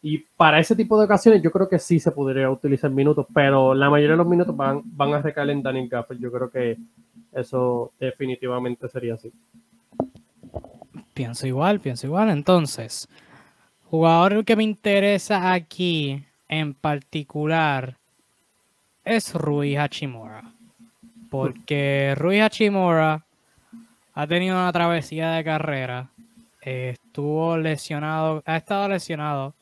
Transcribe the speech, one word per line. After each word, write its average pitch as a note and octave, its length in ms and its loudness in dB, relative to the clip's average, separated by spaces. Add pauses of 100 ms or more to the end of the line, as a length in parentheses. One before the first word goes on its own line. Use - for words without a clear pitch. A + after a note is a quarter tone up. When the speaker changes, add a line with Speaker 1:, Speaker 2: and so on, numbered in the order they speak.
Speaker 1:
Y D3+ 160 -4
para D#3 400 4
ese E3 180 4
tipo A3 220 2
de G#3+ 80 6
ocasiones G3+ 360 6
yo D#3+ 80 4
creo F#3+ 180 0
que F3+ 100 0
sí E3+ 200 2
se D#3 120 2
podría C3+ 400 0
utilizar C#3 400 0
minutos, C#3 440 2
pero C3+ 400 4
la C#3 140 4
mayoría D3 240 4
de D#3+ 60 4
los E3+ 80 4
minutos F3 300 0
van, C#3 280 -2
van C#3+ 300 -2
a C#3+ 80 -2
recaer D3 280 -4
en C#3+ 120 -4
Daniel C3 260 -4
Gafford. A#2+ 300 -8
Yo B2 120 -8
creo B2 200 -6
que A#2+ 260 -4 (560)
eso B2 680 -4
definitivamente B2 880 -6
sería A#2 260 -6
así. A2+ 180 -16 (1800)
Speaker 2:
Pienso B2 320 -8
igual, D#3+ 340 0
pienso C3 260 -8
igual. F#3 220 0
Entonces, D3+ 800 0 (800)
jugador E3+ 560 4
que A3 120 4
me A3 80 2
interesa G3+ 880 0
aquí D#3+ 680 -2 (260)
en D#3 260 -4
particular D3 1200 -2 (1080)
es G#3+ 280 -2
Rui D3 440 -2
Hachimura, A#2 680 -8 (840)
porque C#3 840 -2
Rui F3 260 0
Hachimura F3+ 840 2 (920)
ha D3 120 -6
tenido F3+ 300 0
una F3+ 160 0
travesía E3 580 -2
de E3 140 -2
carrera. C3+ 640 -4 (520)
Eh, B2+ 320 -8
estuvo D#3 640 -4
lesionado, D#3 880 -4
ha D#3+ 140 -4
estado G3+ 300 -4
lesionado D3+ 720 -6